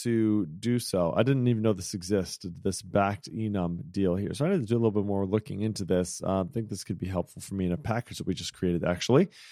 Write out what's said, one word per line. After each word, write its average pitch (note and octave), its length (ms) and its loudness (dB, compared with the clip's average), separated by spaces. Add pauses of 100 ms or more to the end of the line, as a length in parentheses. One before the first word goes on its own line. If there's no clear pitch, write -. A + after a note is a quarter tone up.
to A2 420 2
do G#2+ 340 -2
so. F2 360 0
I A2+ 80 4
didn't C3 260 2
even A2+ 120 2
know A2 120 4
this F#2 200 -6
existed, F#2 680 -4
this F#2+ 180 -2
backed G2+ 480 0
enum G2 600 -4
deal F#2+ 240 2
here. G2 180 -4
So C#3+ 120 -2
I F3 40 2
need F#3+ 120 2
to A2 40 -4
do A2 100 2
a A#2 40 2
little A2+ 120 4
bit G2+ 140 0
more G2 200 0
looking G2 360 -2
into G#2+ 220 -2
this. F2+ 400 0
Uh, F#2+ 180 2
I - 40 -2
think A2 240 -6
this G2 160 -8
could F#2 120 -4
be F#2 100 -4
helpful F2+ 340 -4
for - 140 -10
me F#2+ 100 0
in F2+ 80 0
a E2+ 40 -2
package A2 420 -4
that - 80 -6
we F#2 60 -2
just - 200 -6
created, F2 320 0
actually. A#2+ 440 4 (220)